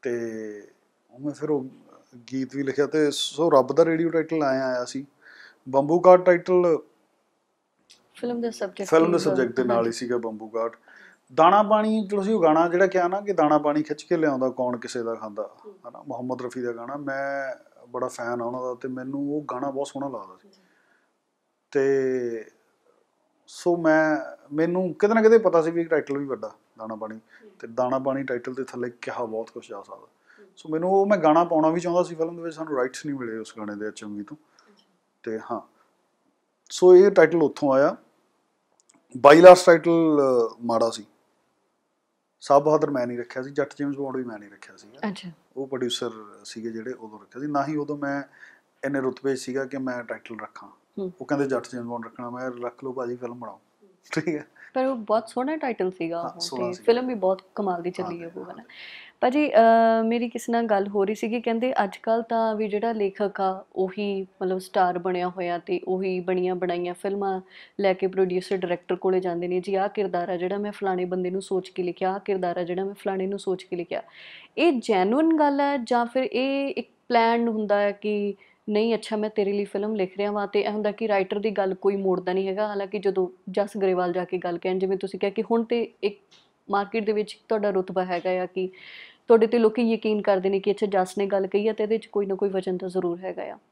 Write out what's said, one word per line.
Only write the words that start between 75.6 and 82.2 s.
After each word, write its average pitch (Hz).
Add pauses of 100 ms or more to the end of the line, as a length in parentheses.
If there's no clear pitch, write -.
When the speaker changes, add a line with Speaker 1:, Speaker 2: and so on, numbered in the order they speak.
Speaker 2:
ਹੈ 285
ਜਾਂ 240
ਫਿਰ 262
ਇਹ 269
ਇੱਕ - (180)
ਪਲਾਨ 233
ਹੁੰਦਾ 208
ਹੈ 202
ਕਿ 202 (340)
ਨਹੀਂ, 214
ਅੱਛਾ, 214
ਮੈਂ 214
ਤੇਰੇ 202
ਲਈ 202
ਫਿਲਮ 208
ਲਿਖ 190
ਰਿਹਾ 202
ਵਾਂ, 202
ਤੇ 202
ਇਹ 208
ਹੁੰਦਾ 208
ਕਿ 220
ਰਾਈਟਰ 196
ਦੀ 208
ਗੱਲ 190
ਕੋਈ 196
ਮੋੜਦਾ 185